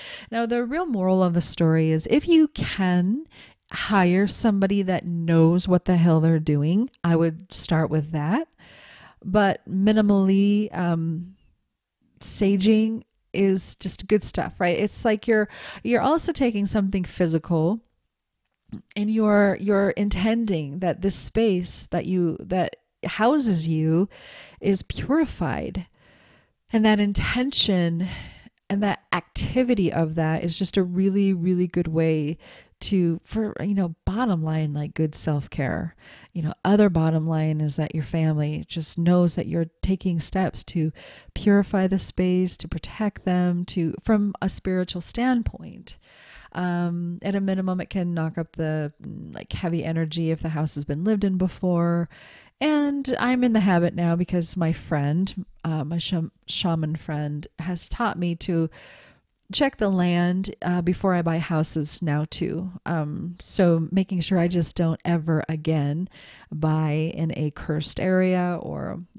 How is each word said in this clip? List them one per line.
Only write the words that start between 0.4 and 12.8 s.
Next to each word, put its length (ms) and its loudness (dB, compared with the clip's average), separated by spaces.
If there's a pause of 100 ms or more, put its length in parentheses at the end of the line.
the 200 0
real 200 -4
moral 380 2
of 100 2
the 80 2
story 500 2
is 200 0
if 160 2
you 220 6
can 760 0 (460)
hire 560 4
somebody 560 2
that 220 -2
knows 640 4
what 180 2
the 100 4
hell 260 6
they're 180 4
doing, 500 0 (140)
I 120 4
would 380 0
start 360 0
with 220 -2
that. 360 -2 (760)
But 460 2
minimally, 1080 4
um, 600 -2 (840)
saging 840 2 (300)